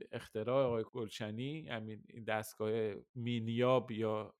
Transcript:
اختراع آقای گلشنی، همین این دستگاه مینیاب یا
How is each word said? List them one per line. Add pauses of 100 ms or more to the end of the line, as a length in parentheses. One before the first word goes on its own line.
(120)
اختراع
آقای
گلشنی،
همین
این
دستگاه (220)
مینیاب
یا